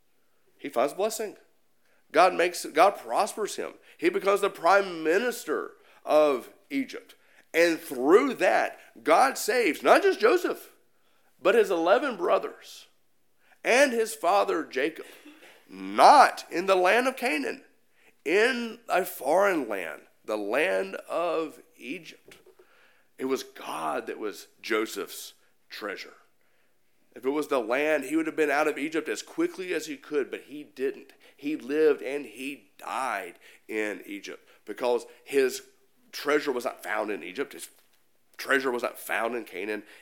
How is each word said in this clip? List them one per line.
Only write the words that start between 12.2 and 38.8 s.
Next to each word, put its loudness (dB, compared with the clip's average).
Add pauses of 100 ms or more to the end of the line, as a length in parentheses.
and 4
his -2
father 0
Jacob, -4 (640)
not 6
in -4
the 4
land 4
of -6
Canaan, -4 (600)
in 0 (100)
a 2
foreign 0
land, -8 (220)
the -4
land -2 (120)
of -4 (160)
Egypt. -16 (800)
It -6
was -2
God -8
that -8
was -10 (120)
Joseph's -4 (360)
treasure. -12 (1000)
If -16
it 0
was -2
the 0
land, 0
he -4
would 0
have -8
been 2
out 2
of -2
Egypt -6
as -6
quickly -6
as -6
he -12
could, -4
but -12
he -16
didn't. -8 (240)
He -6
lived 0
and -8
he -14
died -6 (340)
in -4
Egypt -16 (180)
because -2 (160)
his 0 (480)
treasure -2
was -4
not -8
found -4
in -6
Egypt. -10
His -16 (680)
treasure 0
was -4